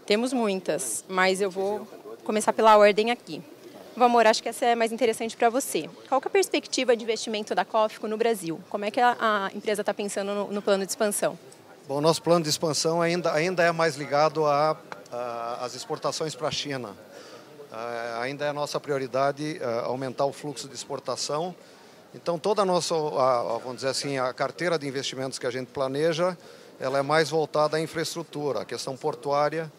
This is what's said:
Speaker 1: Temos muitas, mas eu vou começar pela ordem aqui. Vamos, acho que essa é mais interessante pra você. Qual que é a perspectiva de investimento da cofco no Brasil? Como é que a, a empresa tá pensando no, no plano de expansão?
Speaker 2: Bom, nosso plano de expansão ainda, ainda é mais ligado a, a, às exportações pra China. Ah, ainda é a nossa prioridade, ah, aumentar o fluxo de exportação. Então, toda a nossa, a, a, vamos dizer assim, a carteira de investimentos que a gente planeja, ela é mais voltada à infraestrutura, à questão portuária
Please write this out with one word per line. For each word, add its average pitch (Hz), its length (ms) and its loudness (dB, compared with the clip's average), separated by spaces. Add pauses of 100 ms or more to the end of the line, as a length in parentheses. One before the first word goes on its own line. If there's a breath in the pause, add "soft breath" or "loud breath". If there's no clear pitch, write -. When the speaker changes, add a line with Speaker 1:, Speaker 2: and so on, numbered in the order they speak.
Speaker 1:
Temos 240 300 2
muitas, 190 720 -2
mas 185 320 2
eu 202 100 0
vou 196 380 -4 (340)
começar 214 300 0
pela 220 240 8
ordem 208 340 6
aqui. 170 300 -6 (560)
Vamos, 240 300 6
acho 226 160 4
que 233 80 -4
essa 247 160 -2
é 240 80 4
mais 226 180 0
interessante 226 460 -2
pra 233 100 4
você. 202 400 -2 (220)
Qual 269 100 4
que - 80 -6
é - 0 -
a - 20 -2
perspectiva 285 640 2
de 220 80 -2
investimento 220 520 -4
da 180 100 2
cofco 220 420 0
no 214 120 -4
Brasil? 185 500 0
Como 208 160 -6
é 214 60 -2
que 254 100 -2
a, 240 180 4
a 208 360 0
empresa 208 280 -2
tá 202 120 -2
pensando 202 400 -4
no, 202 180 -4
no 202 80 -2
plano 196 240 2
de 180 80 -8
expansão? 202 460 -2 (500)
Speaker 2:
Bom, 139 100 -2
nosso 156 220 4
plano 170 220 4
de 151 80 -2
expansão 165 500 0
ainda, 170 320 2
ainda 170 300 2
é 170 100 6
mais 165 240 2
ligado 147 480 2
a, 151 320 2 (340)
a, 120 540 -6
às 123 100 -8
exportações 151 600 -4
pra 147 160 -4
China. 127 440 -6 (800 loud breath)
Ah, 117 500 -6
ainda 143 240 -4
é - 20 0
a 147 60 -2
nossa 147 260 -4
prioridade, 139 840 -2
ah, 120 240 -2
aumentar 131 380 -2
o 139 80 0
fluxo 147 340 -10
de 127 80 -16
exportação. 143 800 -4 (600 loud breath)
Então, 170 240 -4
toda 202 240 2
a - 20 4
nossa, 175 300 2
a, 127 640 2
a, - 20 -4
vamos 123 180 -8
dizer 127 120 -4
assim, 139 300 -2
a 127 140 0
carteira 156 460 -2
de 143 80 -6
investimentos 131 520 -6
que 143 80 -4
a 123 40 0
gente 127 180 -6
planeja, 156 720 0 (420 loud breath)
ela 131 180 0
é 139 40 2
mais 147 260 4
voltada 151 480 2
à 160 40 0
infraestrutura, 151 800 -4
à 95 40 -6
questão - 320 -8
portuária 147 840 -2